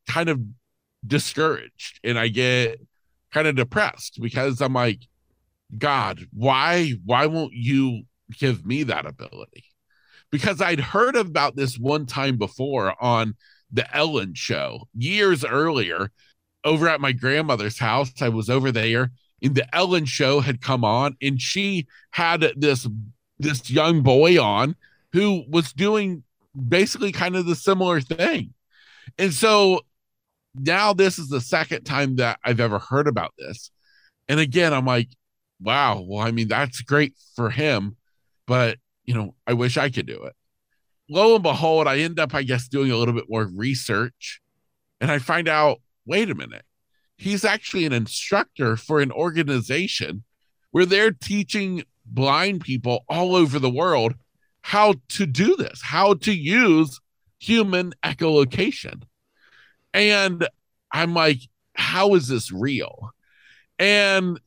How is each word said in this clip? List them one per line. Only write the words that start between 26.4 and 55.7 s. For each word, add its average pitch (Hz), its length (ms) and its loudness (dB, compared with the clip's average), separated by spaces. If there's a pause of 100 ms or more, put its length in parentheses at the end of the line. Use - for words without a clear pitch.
basically 190 440 2
kind 180 240 -2
of 185 100 -2
the 170 80 0
similar 185 460 0
thing. 170 520 -2 (640)
And 185 160 0
so 196 500 4 (720)
now 180 360 2
this 185 280 2
is 147 80 -10
the 135 120 -4
second 160 440 -4
time 135 320 -2
that 120 280 0
I've 117 160 0
ever 104 200 0
heard 143 260 0
about 101 320 -4
this. 69 320 -16 (580)
And 147 120 2
again, 156 340 2
I'm 131 120 0
like, 120 220 0 (520)
"Wow, 107 440 0
well, 104 220 -4
I 117 60 -2
mean, 113 160 -2
that's 123 320 -4
great 143 340 0 (220)
for 117 120 -2
him, 110 480 -2 (520)
but, 123 300 0 (260)
you 123 100 -4
know, 107 220 -6 (100)
I 120 60 0
wish 123 240 0
I 143 140 0
could 123 160 -6
do 50 180 -14
it." - 100 -16 (760)
Lo 208 260 6
and 202 100 2
behold, 160 420 2
I 135 120 0
end 165 200 -2
up, 147 160 0
I 139 80 -2
guess, 127 240 -2
doing 135 240 0
a 120 60 2
little 117 180 0
bit 117 140 -6
more 110 180 -2
research 117 920 -4 (600)
and 131 120 0
I 143 80 0
find 165 260 -2
out, 151 340 2 (280)
wait 202 220 0
a 123 60 -4
minute, 57 280 -14 (520)
he's 196 280 -4
actually 196 400 -2
an 147 80 -2
instructor 120 840 -2
for 151 240 0
an 135 100 0
organization 143 1120 -2 (480)
where 175 160 2
they're 202 240 4
teaching 196 720 -4 (220)
blind 139 560 0
people 123 480 -4
all 180 260 0
over 151 240 4
the 131 120 0
world 131 440 2 (480)
how 208 320 4 (140)
to 202 180 -2
do 180 300 2
this, - 260 -6